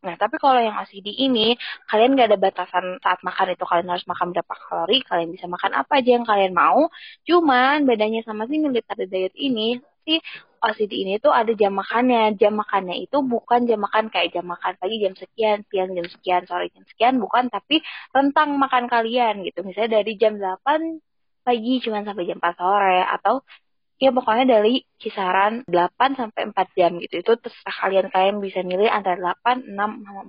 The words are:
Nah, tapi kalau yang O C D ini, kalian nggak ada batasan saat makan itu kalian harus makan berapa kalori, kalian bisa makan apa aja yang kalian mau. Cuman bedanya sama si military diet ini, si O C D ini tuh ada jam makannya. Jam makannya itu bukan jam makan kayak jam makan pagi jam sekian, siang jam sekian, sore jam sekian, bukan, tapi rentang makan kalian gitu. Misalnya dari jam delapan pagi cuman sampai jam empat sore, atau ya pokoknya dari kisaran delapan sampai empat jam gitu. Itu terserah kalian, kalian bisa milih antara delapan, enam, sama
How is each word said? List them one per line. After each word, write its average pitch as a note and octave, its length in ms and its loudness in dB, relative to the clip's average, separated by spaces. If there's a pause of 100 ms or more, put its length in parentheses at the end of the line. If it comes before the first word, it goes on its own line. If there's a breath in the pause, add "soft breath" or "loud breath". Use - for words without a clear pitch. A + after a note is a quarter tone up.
Nah, F3 80 -8
tapi A3+ 240 -4
kalau C4 240 4
yang G#3+ 160 -2
O F#3+ 80 -8
C G3 160 -20
D G3+ 80 -12
ini, A#3+ 480 2 (320 loud breath)
kalian A#3 240 4
nggak A#3+ 160 4
ada G3+ 80 4
batasan F#3 640 -4
saat F#3 240 0
makan F3+ 320 -4
itu F3+ 80 -6
kalian F3 240 0
harus F3+ 160 -4
makan F3 240 -4
berapa F3 240 -6
kalori, F3+ 480 -2
kalian E3+ 320 -4
bisa F3 160 -14
makan F3+ 240 -4
apa C#4 240 0
aja B3 160 2
yang A#3+ 140 0
kalian G3 260 2
mau. F3+ 380 4 (340 loud breath)
Cuman C#4+ 640 4
bedanya A3 320 0
sama A3 240 -8
si D#4 160 -2
military A3 480 -4
diet F#3 240 -4
ini, B3 480 -4 (240)
si D#4+ 160 0 (360 loud breath)
O A3+ 160 0
C G#3+ 160 -2
D G#3+ 120 -6
ini F#3+ 160 -2
tuh C#4+ 160 2
ada A3+ 240 2
jam G3 160 2
makannya. A3+ 640 2
Jam G#3 200 4
makannya F#3+ 400 -4 (120)
itu C#4 160 0
bukan A#3+ 400 0
jam A3 160 0
makan A3 320 -2
kayak F3 240 -2
jam F3 80 -6
makan F3+ 320 -6
pagi G#3+ 240 -4
jam F#3+ 160 0
sekian, G#3 520 -2
siang F#3 280 -4
jam E3+ 120 -4
sekian, F3+ 360 -2
sore F3 240 -6
jam - 160 -20
sekian, B3+ 320 0
bukan, A#3+ 320 0
tapi D4 320 -2 (320 loud breath)
rentang C#4+ 440 2
makan B3+ 280 0
kalian A3+ 640 0
gitu. F3 160 -8
Misalnya G#3+ 360 0
dari G#3+ 160 -4
jam G#3+ 200 2
delapan D4+ 640 -4 (400)
pagi B3 400 0
cuman G#3 240 -4
sampai G3+ 240 -6
jam E3+ 120 -6
empat F3 160 -2
sore, F#3 480 2
atau B3 360 0 (560 loud breath)
ya C4 160 4
pokoknya B3 320 2 (160)
dari A#3+ 240 0 (160)
kisaran G#3 640 0
delapan F3+ 480 0
sampai A3 360 -6
empat F#3+ 240 -2
jam F3 280 2
gitu. - 200 -8
Itu A3+ 160 2
terserah - 440 -12
kalian, F#3+ 280 2
kalian G3 320 2
bisa F#3+ 240 -6
milih F#3 240 2
antara F#3+ 280 0
delapan, A#3 440 -2
enam, G#3 440 -6
sama G3 240 -16